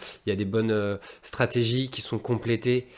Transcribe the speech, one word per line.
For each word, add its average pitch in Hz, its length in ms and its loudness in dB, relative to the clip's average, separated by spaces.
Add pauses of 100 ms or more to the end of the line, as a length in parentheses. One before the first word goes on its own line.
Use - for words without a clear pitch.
(240)
il 104 60 0
y - 20 4
a 98 40 0
des 101 80 0
bonnes, 110 260 2
euh, 101 280 2 (240)
stratégies 123 640 0
qui - 120 -6
sont 110 200 -4
complétées, 120 680 0 (120)